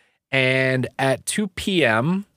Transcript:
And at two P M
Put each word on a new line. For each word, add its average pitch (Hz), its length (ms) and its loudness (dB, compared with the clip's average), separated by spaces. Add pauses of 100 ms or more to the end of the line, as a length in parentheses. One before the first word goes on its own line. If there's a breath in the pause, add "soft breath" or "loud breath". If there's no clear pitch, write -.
(320 soft breath)
And 131 560 0 (100)
at 135 300 -2
two 208 220 -2
P 180 360 0
M 139 400 0 (120)